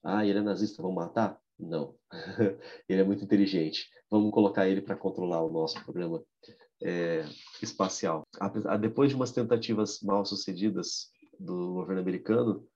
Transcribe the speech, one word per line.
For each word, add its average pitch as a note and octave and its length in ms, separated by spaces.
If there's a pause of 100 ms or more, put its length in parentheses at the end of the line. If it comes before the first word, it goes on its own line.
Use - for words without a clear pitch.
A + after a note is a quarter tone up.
"Ah, G2+ 220
ele G2+ 140
é - 20
nazista, G#2 400
vamos F#2 160
matar?" G2 420 (200)
Não. E2 360 (160)
<laughs> F#2+ 500 (260)
Ele F#2+ 140
é - 20
muito G2+ 200
inteligente. G2 680 (220)
Vamos G#2+ 200
colocar G2+ 360
ele F#2+ 140
pra G2 140
controlar F2+ 480
o D#2+ 60
nosso D#2+ 340
programa, E2+ 400 (580)
é, E2 440 (360)
espacial. E2 640 (160)
Ape-, G2+ 280
a, G#2 100
depois A2+ 320
de C3 60
umas B2+ 160
tentativas A2+ 680
mal G2+ 220
sucedidas F#2+ 840 (300)
do F2+ 340
governo F#2 280
americano G#2+ 640 (120)